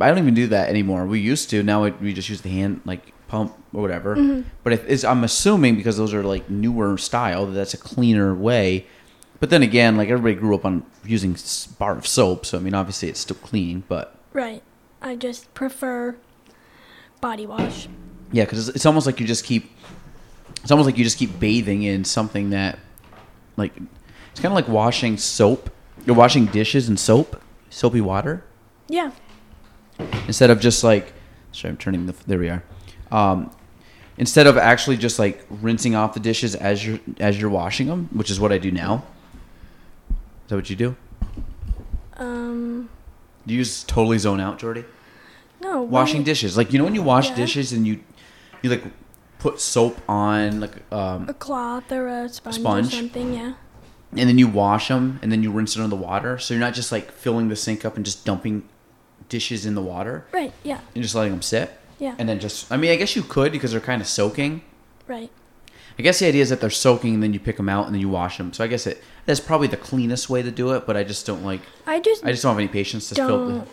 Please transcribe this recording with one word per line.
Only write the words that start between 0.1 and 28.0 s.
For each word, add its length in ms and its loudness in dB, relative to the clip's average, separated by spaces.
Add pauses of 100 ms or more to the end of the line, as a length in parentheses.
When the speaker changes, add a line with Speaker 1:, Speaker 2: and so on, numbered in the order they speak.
Speaker 1:
even 160 6
do 140 4
that 220 2
anymore. 360 0
We 140 0
used 300 0
to. 120 2
Now 220 4
we, 80 2
we 200 -4
just 160 -6
use 120 -8
the 80 -10
hand, 360 -2
like, 280 -10 (160)
pump 260 -4 (180)
or 80 -4
whatever. 360 -2
Speaker 2:
Mm-hmm. 320 2 (160)
Speaker 1:
But 80 0
if, 160 0
it's, 160 2
I'm 180 4
assuming 540 4
because 200 0
those 160 0
are, 120 0
like, 260 -2
newer 480 0
style, 480 -2
that 60 -6
that's 220 -4
a 40 -10
cleaner 560 2
way. 520 2 (520)
But 120 0
then 120 8
again, 340 6
like, 120 2
everybody 260 2
grew 220 2
up 80 -4
on 200 0 (200)
using 300 0
s-, 340 -8
bar 280 -2
of 120 -8
soap, 360 2
so, 140 -4
I 20 -6
mean, 140 -2
obviously 340 -4
it's 120 -8
still 160 -8
clean, 500 -4
but 320 -6 (140)
Speaker 2:
Right. 320 -6 (360)
I 140 -8
just 400 -10
prefer 640 -6 (1040)
body 260 -6
wash. 400 -6 (460)
Speaker 1:
Yeah, 140 2
'cause 220 -4
it's, 100 -6
it's 80 2
almost 200 4
like 140 -2
you 60 -2
just 180 -2
keep, 260 -2 (920)
it's 80 -4
almost 160 8
like 100 2
you 60 4
just 160 0
keep 220 -2
bathing 420 2
in 220 0
something 460 -2
that, 280 -2 (760)
like, 160 -2 (580)
it's 100 -16
kinda 140 2
like 140 2
washing 500 2
soap. 520 2 (360)
You're 80 6
washing 320 8
dishes 420 2
in 80 2
soap, 460 4 (260)
soapy 320 0